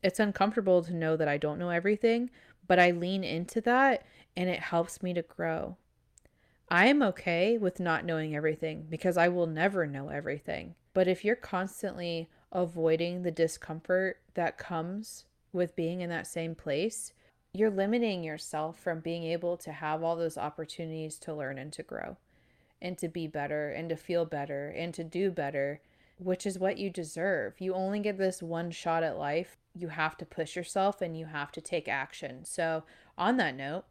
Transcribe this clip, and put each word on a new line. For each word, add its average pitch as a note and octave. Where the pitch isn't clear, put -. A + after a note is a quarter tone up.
It's F#3
uncomfortable G3
to E3+
know D#3+
that D#3
I C#3+
don't D3+
know F3
everything, G#3+
but F3+
I F3
lean F3+
into F3+
that B3+
and F3+
it F3+
helps -
me F3+
to F3
grow. E3
I F3+
am C#4+
okay F#3
with F#3
not E3
knowing D#3
everything D#3
because F3
I E3+
will F3
never E3
know C#3
everything. C#3+
But F#3
if F#3
you're G#3+
constantly F3+
avoiding E3+
the F3
discomfort E3+
that E3+
comes F3+
with F3
being F3
in F3
that E3
same E3
place, D#3+
you're G#3+
limiting G3+
yourself D#3
from E3
being E3
able E3+
to D#3
have D#3
all E3
those E3
opportunities D#3
to D#3+
learn C#3
and C#3+
to -
grow -
and F3+
to E3+
be E3
better D3+
and E3
to D#3+
feel E3+
better C#3+
and E3+
to E3+
do F3
better, C#3+
which F#3
is F#3+
what F#3+
you G3
deserve. E3
You F#3
only F#3+
get G3+
this F#3+
one E3+
shot E3
at D#3+
life. D3+
You E3+
have D#3
to E3+
push -
yourself G3
and E3
you D#3+
have D3
to -
take D#3+
action. C3+
So D#3+
on G#3+
that D#3
note D3